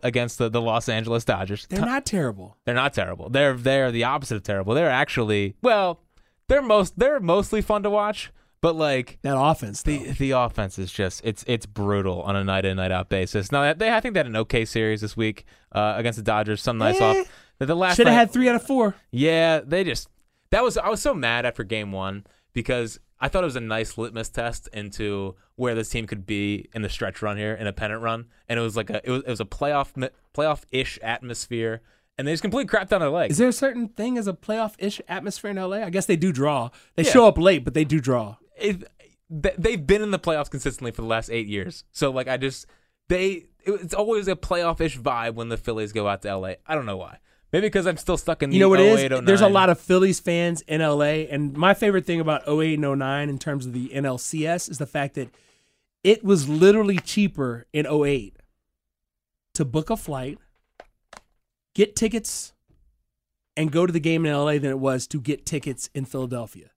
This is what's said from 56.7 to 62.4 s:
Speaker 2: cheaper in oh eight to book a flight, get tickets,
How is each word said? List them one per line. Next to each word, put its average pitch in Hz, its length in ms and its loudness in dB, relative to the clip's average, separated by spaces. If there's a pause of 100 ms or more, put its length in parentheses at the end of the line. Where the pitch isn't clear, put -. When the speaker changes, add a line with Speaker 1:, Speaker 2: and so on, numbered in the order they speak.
Speaker 2:
cheaper 135 720 -2
in 151 160 -2
oh 147 160 2
eight 131 320 -2 (1200)
to 160 100 -2
book 143 260 -4
a 226 60 0
flight, 139 420 -10 (1400)
get 202 220 2
tickets, - 580 -4 (1040)